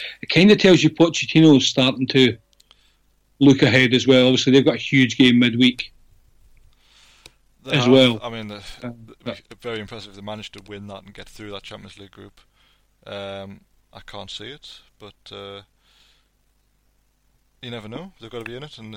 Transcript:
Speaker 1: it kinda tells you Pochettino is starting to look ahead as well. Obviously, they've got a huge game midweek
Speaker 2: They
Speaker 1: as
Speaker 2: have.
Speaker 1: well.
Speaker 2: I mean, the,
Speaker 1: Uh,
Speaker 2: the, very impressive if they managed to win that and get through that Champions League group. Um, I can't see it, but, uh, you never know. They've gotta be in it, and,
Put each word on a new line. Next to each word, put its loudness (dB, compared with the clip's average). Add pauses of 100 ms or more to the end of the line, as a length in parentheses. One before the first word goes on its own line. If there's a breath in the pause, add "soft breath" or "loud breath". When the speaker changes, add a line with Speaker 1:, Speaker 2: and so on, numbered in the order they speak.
(220 loud breath)
Speaker 1:
it -20
kinda 4
tells 4
you 4
Pochettino 4
is 0
starting -4
to 2 (1000)
look 4
ahead 2
as 0
well. 4
Obviously, 0
they've 4
got 0
a -10
huge 0
game 4
midweek 0 (1700 soft breath)
Speaker 2:
They -12
Speaker 1:
as 0
Speaker 2:
have. 2
Speaker 1:
well. 4
Speaker 2:
I -12
mean, -12
the, -16 (200)
Speaker 1:
Uh, -12 (320)
Speaker 2:
the, -12 (240)
very -12
impressive -18
if -20
they -20
managed -16
to -20
win -18
that -18
and -20
get -20
through -20
that -16
Champions -20
League -20
group. -20 (680)
Um, -16 (320)
I -20
can't -20
see -18
it, -20 (200)
but, -20
uh, -18 (2000)
you -18
never -14
know. -16
They've -20
gotta -14
be -16
in -16
it, -20
and, -20